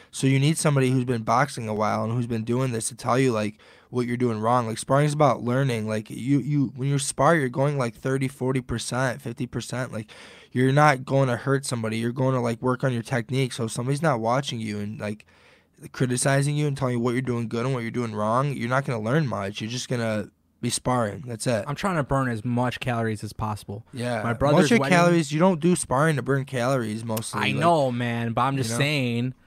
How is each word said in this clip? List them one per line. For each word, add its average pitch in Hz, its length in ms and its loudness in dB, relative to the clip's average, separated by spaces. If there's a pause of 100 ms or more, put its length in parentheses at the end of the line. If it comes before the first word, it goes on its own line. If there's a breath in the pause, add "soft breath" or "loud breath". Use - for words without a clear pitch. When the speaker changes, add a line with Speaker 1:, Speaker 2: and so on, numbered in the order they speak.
(100)
Speaker 1:
So - 160 -2
you 135 140 6
need 156 160 2
somebody 139 340 2
who's 131 140 2
been 120 180 -2
boxing 120 460 0
a 107 60 -2
while 107 280 0
and 110 120 -2
who's 120 120 -2
been 113 180 -4
doing 123 280 0
this 113 160 -4
to 123 80 -8
tell 120 220 0
you, 135 140 4
like, 107 280 -2 (300 soft breath)
what 123 160 -2
you're 123 100 -2
doing 117 240 0
wrong. 120 260 2
Like, 110 120 -6
sparring 139 260 2
is 147 80 2
about 143 300 4
learning. 120 440 0
Like, 107 220 -4
you, 131 300 0
you, 139 380 0
when 131 120 -4
you 139 100 0
spar, 139 380 2
you're 131 140 0
going, 139 260 0
like, 120 180 -2
thirty, 135 320 -2
forty 127 360 -2
percent, 123 580 -4
fifty 117 260 -8
percent. 120 460 -6
Like, 110 180 -10 (400 loud breath)
you're 131 220 4
not 143 320 6
going 135 240 2
to 120 80 0
hurt 135 300 -2
somebody. 110 320 -4
You're 117 140 0
going 131 220 0
to, 123 60 0
like, 117 220 -2
work 127 220 0
on 131 100 2
your 113 80 -2
technique. 127 500 -2
So 120 120 -4
if 110 80 -4
somebody's 139 300 -2
not 143 180 2
watching 123 400 -2
you 104 180 -6
and, 104 200 -8
like, 104 280 -8 (640 soft breath)
criticizing 139 640 2
you 151 100 0
and 139 100 -2
telling 127 180 0
you 120 60 0
what 120 120 2
you're 123 80 0
doing 120 280 -4
good 117 180 -2
and 135 80 0
what 120 80 -4
you're 113 80 -6
doing 117 240 -4
wrong, 117 400 0
you're 117 140 -4
not 135 180 0
gonna 117 160 -4
learn 135 240 0
much. 101 340 -6
You're 107 100 -6
just 127 180 -8
gonna 110 420 -2 (320)
be 120 80 -2
sparring. 120 560 -2
That's 120 200 -8
it. 113 200 0
Speaker 2:
I'm 143 80 -6
trying 185 220 -2
to 147 60 0
burn 135 260 0
as 113 160 -4
much 123 360 -2
calories 113 420 -2
as 104 120 -10
possible. 107 580 -8
Speaker 1:
Yeah. 120 300 -4
Speaker 2:
My 117 80 -2
Speaker 1:
Most 117 80 -2
Speaker 2:
brother's 147 280 6
Speaker 1:
of - 40 0
your 233 100 6
Speaker 2:
wedding 139 160 2
Speaker 1:
calories, 170 360 4
you 156 80 -2
don't 180 200 4
do 175 160 4
sparring 147 400 2
to 127 60 -2
burn 131 240 0
calories 117 580 -2
mostly. 113 360 -6
Speaker 2:
I 123 80 0
Speaker 1:
Like, 135 80 0
Speaker 2:
know, 147 360 4
man, 120 400 -2
but 120 100 0
I'm 135 120 2
Speaker 1:
you 131 80 -2
Speaker 2:
just 113 80 -2
Speaker 1:
know? 120 80 -2
Speaker 2:
saying, 131 560 0 (120)